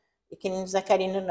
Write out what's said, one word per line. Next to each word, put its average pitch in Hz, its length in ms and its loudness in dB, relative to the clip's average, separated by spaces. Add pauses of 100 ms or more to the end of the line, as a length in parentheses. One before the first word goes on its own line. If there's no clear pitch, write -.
(300)
e - 60 -16
que - 120 -4
nem 190 140 -4
diz 185 140 -2
a 190 60 2
Karina, 190 480 2